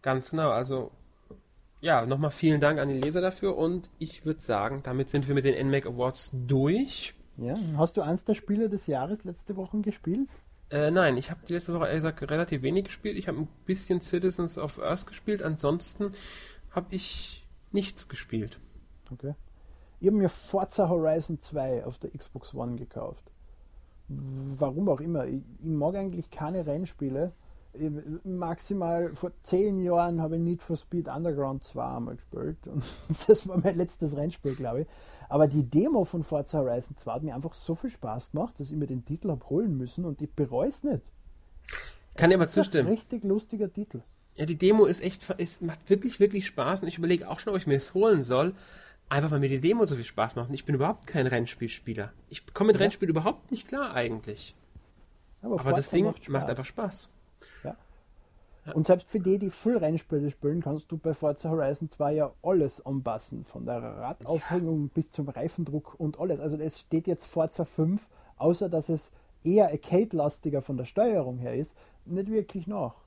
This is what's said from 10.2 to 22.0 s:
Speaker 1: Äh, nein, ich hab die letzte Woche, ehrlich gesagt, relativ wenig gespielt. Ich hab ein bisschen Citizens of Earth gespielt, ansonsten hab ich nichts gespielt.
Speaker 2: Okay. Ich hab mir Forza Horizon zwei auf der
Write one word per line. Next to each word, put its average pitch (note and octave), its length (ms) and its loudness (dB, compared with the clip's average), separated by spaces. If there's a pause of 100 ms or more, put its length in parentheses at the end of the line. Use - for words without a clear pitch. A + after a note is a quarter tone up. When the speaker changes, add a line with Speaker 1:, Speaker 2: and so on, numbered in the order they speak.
Speaker 1:
Äh, D3 200 2
nein, E3 260 6
ich C3 140 -6
hab - 160 -10
die - 80 -4
letzte F3 200 -4
Woche, E3 120 0
ehrlich D#3 160 0
gesagt, D#3+ 280 -2
relativ D#3 320 0
wenig E3+ 240 0
gespielt. - 320 -6
Ich F#3 100 -6
hab E3 80 -2
ein D#3 100 -4 (200)
bisschen F#3 340 0
Citizens F3 580 -2
of - 220 -6
Earth - 260 -2
gespielt, - 360 -4
ansonsten D#3+ 720 -2 (580)
hab F3+ 220 -6
ich - 540 -8 (260)
nichts G3 360 -4
gespielt. - 500 -8 (540)
Speaker 2:
Okay. C3+ 220 -10 (680)
Ich F3+ 80 4
hab G#3 60 4
mir G3 140 6
Forza F#3+ 600 0
Horizon D#3+ 540 2
zwei C3 420 -2
auf A#2+ 140 -8
der - 120 -10